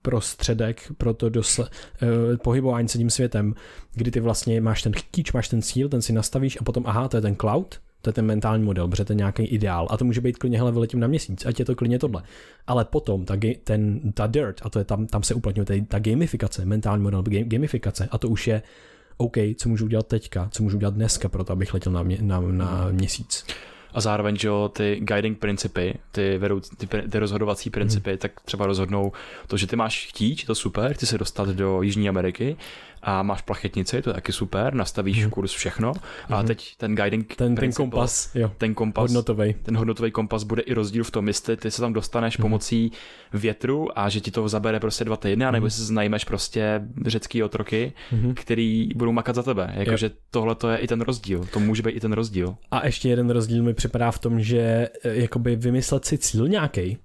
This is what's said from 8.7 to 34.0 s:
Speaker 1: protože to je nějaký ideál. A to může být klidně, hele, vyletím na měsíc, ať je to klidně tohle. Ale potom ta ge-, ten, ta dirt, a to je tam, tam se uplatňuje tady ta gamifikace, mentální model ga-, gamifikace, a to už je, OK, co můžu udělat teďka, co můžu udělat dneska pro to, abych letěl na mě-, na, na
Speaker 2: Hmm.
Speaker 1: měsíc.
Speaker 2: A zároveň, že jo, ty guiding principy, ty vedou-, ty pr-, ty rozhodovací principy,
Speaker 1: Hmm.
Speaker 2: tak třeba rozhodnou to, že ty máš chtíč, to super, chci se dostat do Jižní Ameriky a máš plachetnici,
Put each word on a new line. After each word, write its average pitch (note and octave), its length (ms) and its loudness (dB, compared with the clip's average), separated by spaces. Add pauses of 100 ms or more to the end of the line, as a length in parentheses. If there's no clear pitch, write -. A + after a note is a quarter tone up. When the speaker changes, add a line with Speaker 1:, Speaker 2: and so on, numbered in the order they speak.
Speaker 1:
protože G2 180 0
to G#2+ 80 0
je G#2 40 4
nějaký G2+ 260 2
ideál. G2 460 0
A A2 80 0
to B2+ 80 2
může A#2+ 160 2
být B2 160 0
klidně, B2 200 0
hele, B2 140 2
vyletím A#2 280 2
na A#2 80 2
měsíc, C3 380 -2
ať B2 140 0
je B2 60 2
to B2+ 100 0
klidně A#2+ 240 2
tohle. G#2+ 240 -2 (440)
Ale A#2+ 180 2
potom G2 400 0
ta G2 100 -2
ge-, A#2 280 2
ten, G#2+ 500 2
ta G#2+ 140 0
dirt, A2+ 360 0
a A2 60 -6
to G#2+ 100 0
je G2 60 2
tam, G#2+ 220 0
tam G#2+ 160 0
se - 100 0
uplatňuje G#2+ 320 0
tady G2 160 2
ta G2+ 180 -2
gamifikace, A2 640 0
mentální G#2 380 2
model G2 200 2
ga-, G#2+ 240 0
gamifikace, A2+ 640 -2
a A#2 60 -2
to A#2 120 0
už A2+ 180 0
je, G#2+ 140 2 (560)
OK, A#2 200 0 (200)
co - 120 0
můžu A2 160 2
udělat A2 220 0
teďka, G#2+ 440 -2
co A2 120 -2
můžu G2+ 140 2
udělat G2+ 160 0
dneska G#2+ 360 0
pro F#2 140 -4
to, F#2+ 100 -4
abych F#2 200 -2
letěl F#2 200 0
na F2 100 0
mě-, F#2 180 0
na, F#2+ 200 2
na F2+ 240 2 (180)
Speaker 2:
Hmm. F#2 120 0
Speaker 1:
měsíc. - 500 -2 (480)
Speaker 2:
A A#2 80 -2
zároveň, G#2 360 0
že G#2+ 100 -2
jo, G#2 260 2
ty G#2 280 0
guiding G#2 380 0
principy, F#2 540 -2 (180)
ty G2 260 2
vedou-, G2 220 0 (180)
ty G2+ 80 -8
pr-, G#2 240 -4
ty G#2+ 100 0
rozhodovací G#2 500 -2
principy, G#2 400 0
Speaker 1:
Hmm. F#2+ 80 -2
Speaker 2:
tak - 140 -4 (140)
třeba G2 200 -2
rozhodnou G2 460 0 (360)
to, A2+ 100 -2
že G2 100 0
ty A#2 80 -2
máš A2 340 -2
chtíč, B2 340 -2
to A2 120 0
super, A#2 380 -2
chci B2+ 120 -4
se A2 120 0
dostat G2 320 -2
do F#2+ 320 0
Jižní G2+ 280 2
Ameriky F#2+ 480 -2 (440)
a F#2+ 220 0
máš G2 180 -2
plachetnici, G2+ 600 -2